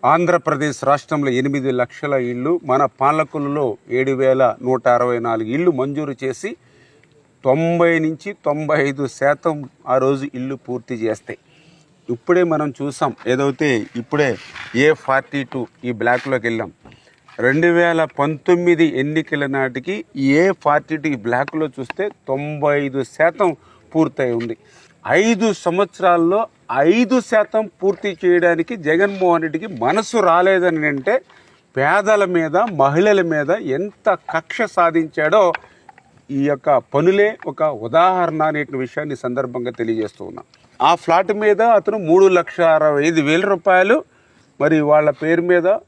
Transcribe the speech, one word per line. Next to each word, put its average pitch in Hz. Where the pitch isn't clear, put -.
ఆంధ్రప్రదేశ్ 151
రాష్ట్రంలో 143
ఎనిమిది 135
లక్షల 127
ఇళ్ళు, 127
మన 139
పాలకులలో 143
ఏడు 131
వేల 131
నూట 127
అరవై 123
నాలుగు 113
ఇళ్ళు 160
మంజూరు 143
చేసి 135
తొంభై 165
నుంచి 160
తొంభై 151
ఐదు 139
శాతం 143
ఆ 131
రోజు 135
ఇల్లు 131
పూర్తి 127
చేస్తాయి. 110
ఇప్పుడే 175
మనం 151
చూసాం, 139
ఏదైతే 131
ఇప్పుడే 127
ఏ 143
ఫార్టీ 135
టూ 123
ఈ 123
బ్లాక్‌లోకి 120
వెళ్ళాం. 110
రెండు 135
వేల 170
పంతొమ్మిది 156
ఎన్నికల 147
నాటికి 135
ఈ 135
ఏ 175
ఫార్టీ 147
టూ 156
ఈ 143
బ్లాక్‌లో 123
చూస్తే 135
తొంభై 147
ఐదు 135
శాతం 165
పూర్తయి 147
ఉంది. 117
ఐదు 214
సంవత్సరాల్లో 180
ఐదు 202
శాతం 214
పూర్తి 196
చేయడానికి 175
జగన్మోహన్ 175
రెడ్డికి 160
మనసు 180
రాలేదని 180
అంటే 147
పేదల 196
మీద, 170
మహిళల 185
మీద 151
ఎంత 190
కక్ష -
సాధించాడో 165
ఈ 139
యొక్క 143
పనులే 196
ఒక 151
ఉదాహరణ 156
అనేటువంటి 147
విషయాన్ని 139
ఈ -
సందర్భంగా 123
తెలియజేస్తూ 113
ఉన్నా. 90
ఆ 151
ఫ్లాట్ 175
మీద 208
అతను 220
మూడు 185
లక్షల 175
అరవై 156
ఐదు 165
వేల 156
రూపాయలు 196
మరి 151
వాళ్ళ 151
పేరు 160
మీద 180